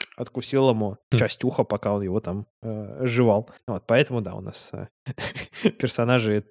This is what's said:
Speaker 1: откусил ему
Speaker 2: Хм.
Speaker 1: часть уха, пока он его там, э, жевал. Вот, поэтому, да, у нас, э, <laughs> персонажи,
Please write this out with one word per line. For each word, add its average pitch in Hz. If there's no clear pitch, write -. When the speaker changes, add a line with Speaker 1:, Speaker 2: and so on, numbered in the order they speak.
Speaker 1:
откусил 135
ему 107
Speaker 2:
Хм. 123
Speaker 1:
часть -
уха, 127
пока 104
он 104
его 95
там, 101
э, 107
жевал. 117
Вот, 101
поэтому, 123
да, 95
у 98
нас, -
э, 98
<laughs> -
персонажи, 117